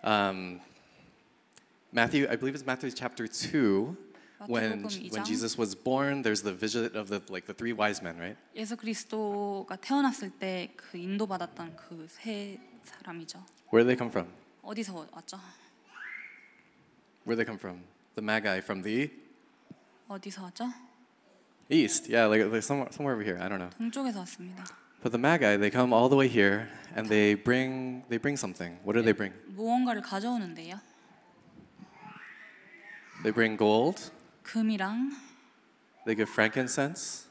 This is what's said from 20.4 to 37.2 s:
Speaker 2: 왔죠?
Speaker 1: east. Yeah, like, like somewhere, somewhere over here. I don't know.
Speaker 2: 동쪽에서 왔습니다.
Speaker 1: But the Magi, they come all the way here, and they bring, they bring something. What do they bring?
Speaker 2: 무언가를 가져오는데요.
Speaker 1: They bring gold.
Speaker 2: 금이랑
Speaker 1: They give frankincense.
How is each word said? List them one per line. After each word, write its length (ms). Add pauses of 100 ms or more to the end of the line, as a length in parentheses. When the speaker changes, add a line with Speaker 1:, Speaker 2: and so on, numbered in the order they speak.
Speaker 2:
왔죠? 280 (960)
Speaker 1:
east. 400
Yeah, 180
like, 240
like 120
somewhere, 280
somewhere 240
over 80
here. 180
I 80
don't 100
know. 180
Speaker 2:
동쪽에서 480
왔습니다. 400 (380)
Speaker 1:
But 100
the 60
Magi, 380
they 140
come 220
all 160
the 80
way 120
here, 400 (280)
and 120
they 260
bring, 720
they 100
bring 180
something. 460
What 120
do 80
they 100
bring? 200 (220)
Speaker 2:
무언가를 480
가져오는데요. 760 (2500)
Speaker 1:
They 100
bring 240
gold. 540 (320)
Speaker 2:
금이랑 720 (920)
Speaker 1:
They 100
give 140
frankincense. 1000